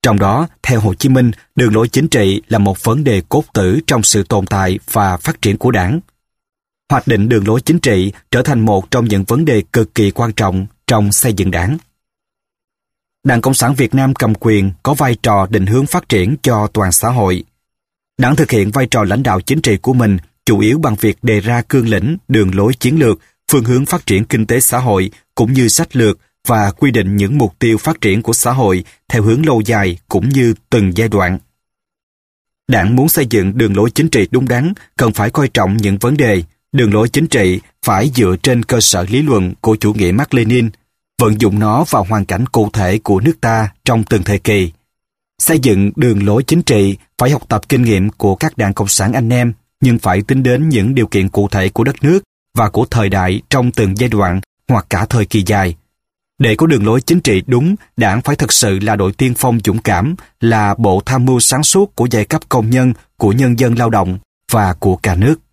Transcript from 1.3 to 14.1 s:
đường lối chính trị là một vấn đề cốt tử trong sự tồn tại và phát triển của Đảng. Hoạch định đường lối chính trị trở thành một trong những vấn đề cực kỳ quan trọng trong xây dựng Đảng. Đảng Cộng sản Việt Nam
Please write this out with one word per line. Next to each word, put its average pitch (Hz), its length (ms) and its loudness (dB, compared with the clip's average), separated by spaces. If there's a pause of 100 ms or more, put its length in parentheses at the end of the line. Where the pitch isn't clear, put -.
đường 120 180 2
lối 113 140 2
chính 151 200 0
trị 101 400 0
là 113 100 0
một 101 260 0
vấn 127 200 0
đề 104 240 0
cốt 147 240 0
tử 101 340 0
trong 123 160 0
sự 101 200 0
tồn 95 240 -2
tại 95 320 -2 (140)
và 98 240 0
phát - 260 -6
triển 98 140 0
của 123 140 0
Đảng. 107 300 -2 (920)
Hoạch 131 160 0
định 110 220 2
đường 107 200 2
lối 117 120 2
chính 175 180 0
trị 101 340 0 (180)
trở 120 120 0
thành 131 180 0
một 104 300 0
trong 120 140 0
những 98 200 -2
vấn 135 200 0
đề 156 180 0 (100)
cực 113 220 0
kỳ 101 160 2
quan 117 220 -4
trọng 95 340 -2 (200)
trong 104 260 0
xây 117 200 0
dựng 92 180 0
Đảng. 92 280 -2 (1500)
Đảng 123 160 2
Cộng 135 140 -2
sản 127 200 0
Việt 127 200 -2
Nam 135 200 0